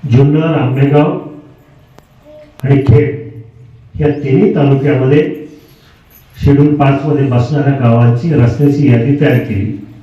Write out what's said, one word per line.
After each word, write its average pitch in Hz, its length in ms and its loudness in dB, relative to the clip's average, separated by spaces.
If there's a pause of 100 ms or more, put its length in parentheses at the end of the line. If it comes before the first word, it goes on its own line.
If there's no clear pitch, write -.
(100)
जुन्नर, 147 440 2
आंबेगाव 139 640 0 (1500)
आणि 135 240 2
खेड - 1120 -4
या 147 80 0 (140)
तिन्ही 151 320 2
तालुक्यामध्ये 139 680 0 (1120)
शेड्यूल 147 400 2
पाच 139 280 0
मध्ये 139 240 -2
बसणाऱ्या 139 520 -2
गावांची 120 540 2
रस्त्याची 135 580 2
यादी 127 280 0
तयार 120 180 2
केली 101 400 -6 (240)